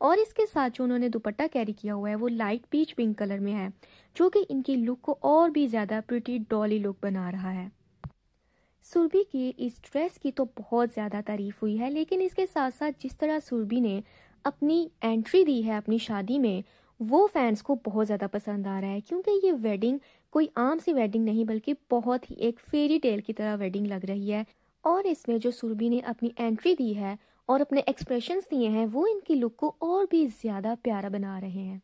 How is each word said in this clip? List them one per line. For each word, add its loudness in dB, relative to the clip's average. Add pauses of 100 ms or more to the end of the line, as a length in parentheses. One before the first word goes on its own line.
और 4
इसके 2
साथ 0
जो -2
उन्होंने 2
दुपट्टा -2
carry -2
किया -6
हुआ -4
है, -2
वो -2
light -2
peach 0
pink 0
color -2
में -2
है, -4 (440)
जो 6
कि 4
इनकी 0
look 0
को -2 (100)
और 6
भी 2
ज़्यादा -2
pretty -4
dolly 0
look -4
बना -2
रहा -6
है। -8 (1040)
सुरभि 2
की -4
इस -6
dress -4
की -4
तो -2
बहुत -2
ज़्यादा -4
तारीफ -6
हुई 0
है, -4
लेकिन -2
इसके 0
साथ-साथ -2 (100)
जिस -10
तरह 0
सुरभि -2
ने 0 (420)
अपनी 0 (120)
entry 4
दी 2
है -2
अपनी 0
शादी -2
में, 0 (380)
वो 6
fans 0
को 0
बहुत 0
ज़्यादा -2
पसंद -6
आ -4
रहा -4
है, -4
क्योंकि -2
ये 4
wedding 0 (320)
कोई 2
आम 2
सी 0
wedding 2
नहीं, 2
बल्कि -2 (160)
बहुत 0
ही -14
एक -2
fairy 2
tale 0
की -6
तरह -4
wedding -2
लग -6
रही -4
है। -2 (380)
और 2
इसमें 0
जो 0
सुरभि -2
ने 2
अपनी -4
entry 2
दी 0
है -6 (300)
और 4
अपने 0
expressions -2
दिए 2
हैं, 2
वो 0
इनकी 0
look 0
को -2
और 2
भी 4
ज़्यादा -4
प्यारा -2
बना -4
रहे -8
हैं। -10